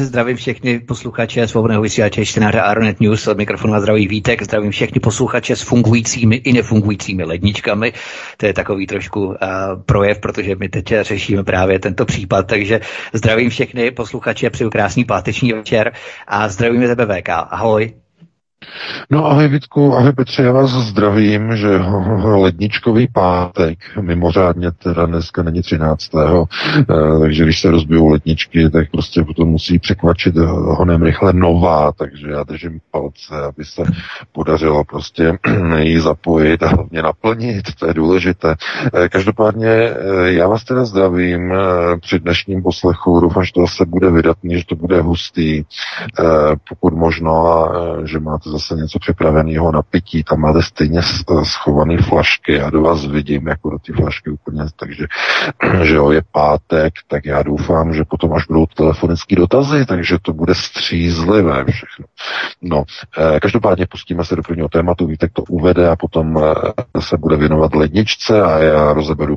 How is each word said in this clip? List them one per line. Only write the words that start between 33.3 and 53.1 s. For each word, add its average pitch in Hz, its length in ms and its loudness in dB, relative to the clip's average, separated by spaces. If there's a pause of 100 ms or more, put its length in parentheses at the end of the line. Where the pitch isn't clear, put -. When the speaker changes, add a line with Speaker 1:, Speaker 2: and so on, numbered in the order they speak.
Speaker 2:
aby 73 160 -12
se - 180 -10 (500)
podařilo 78 520 0
prostě 82 540 -2 (200)
<clears throat> 82 200 2
ji 82 220 2
zapojit 80 600 2
a 78 60 0
hlavně 80 340 0
naplnit, 110 760 -4
to - 80 -4
je 80 80 0
důležité. 85 600 0 (400)
Eh, 87 140 2
každopádně, 107 600 0
eh, 113 260 2 (380)
já 90 160 4
vás 113 160 0
teda 127 200 0
zdravím, 90 680 0
eh, 95 40 0 (440)
při - 180 -2
dnešním 90 440 -2
poslechu, 87 580 2
doufám, 87 240 2
že - 80 -6
to 90 80 0
zase 87 240 0
bude 90 260 2
vydatný, 82 480 2
že 87 80 -6
to 85 100 -4
bude 85 240 0
hustý, 80 600 -2
eh, - 640 -6 (440)
pokud 85 260 0
možno 82 520 0
a, 82 260 2 (300)
eh, 78 40 -8
že 78 120 -6
máte 78 360 -6
zase 78 200 -6
něco 78 240 -4
připraveného 80 760 0
na 76 100 0
pití, 85 420 -2
tam - 160 0
máte 76 220 2
stejně 82 400 0
s-, - 220 -4 (180)
schovaný 76 540 0
flašky, - 560 2
já 73 180 0
do 78 120 2
vás 78 240 0
vidím, 73 400 -2